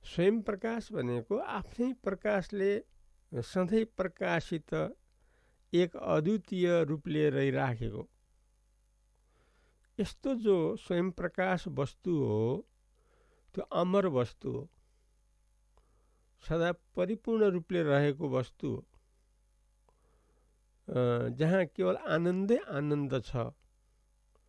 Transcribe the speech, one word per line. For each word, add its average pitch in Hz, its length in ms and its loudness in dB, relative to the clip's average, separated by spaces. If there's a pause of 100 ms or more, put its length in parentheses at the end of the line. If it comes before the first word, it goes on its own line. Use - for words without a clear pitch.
स्वयं 202 380 2
प्रकाश 226 500 -6
भनेको 123 460 -2
आफ्नै 262 540 -4
प्रकाशले 202 880 -2 (520)
सधैँ 185 500 0
प्रकाशित 180 920 -4 (1000)
एक 175 220 4
अद्वितीय 175 880 2
रूपले 151 460 0
रहिराखेको। 131 760 0 (1900)
यस्तो 269 340 -2
जो 202 420 4
स्वयं 180 340 0
प्रकाश 180 580 -2
वस्तु 143 560 -2
हो, 113 440 0 (840)
त्यो 185 100 -6
अमर 185 420 2
वस्तु 127 440 -2
हो, 123 200 -8 (1800)
सदा 165 240 0
परिपूर्ण 214 720 0
रूपले 180 380 0
रहेको 143 460 2
वस्तु 127 400 -4
हो। - 180 -6 (2000)
अ, 120 400 2
जहाँ 156 380 2
केवल 185 300 0
आनन्दै 180 600 0
आनन्द 143 680 -2
छ, - 120 -6 (1120)